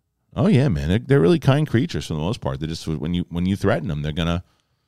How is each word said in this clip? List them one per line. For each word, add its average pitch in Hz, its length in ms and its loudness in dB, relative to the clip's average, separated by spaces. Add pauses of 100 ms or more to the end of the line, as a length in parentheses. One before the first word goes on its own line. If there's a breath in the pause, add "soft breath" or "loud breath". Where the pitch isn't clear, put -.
(340)
Oh, - 140 2
yeah, 123 200 4
man. 73 200 0
They're, 92 100 2
they're 127 220 2
really 170 180 4
kind 143 300 2
creatures 107 380 -2
for 85 80 -6
the 76 60 -4
most 92 200 -4
part. 67 200 -4
They're 78 80 -6
just, 80 180 -8
when 80 280 -4
you, 87 160 -2
when 87 160 -2
you 98 100 0
threaten 113 320 0
them, 73 140 -4
they're 76 100 -4
gonna, 85 320 -2 (440)